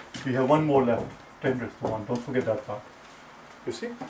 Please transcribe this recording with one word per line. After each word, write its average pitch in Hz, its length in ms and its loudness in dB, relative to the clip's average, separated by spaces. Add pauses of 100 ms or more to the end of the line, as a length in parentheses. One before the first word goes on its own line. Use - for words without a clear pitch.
(240)
We 127 100 0
have 131 140 4
one 151 160 6
more 135 200 6
left, 117 260 0 (320)
ten 127 160 0
raised 113 220 -8
to - 80 -2
one. 107 160 -4
Don't 120 180 -4
forget 123 220 -2
that 107 200 -2
part. 104 160 -8 (880)
You 120 60 -2
see, 233 160 -6 (220)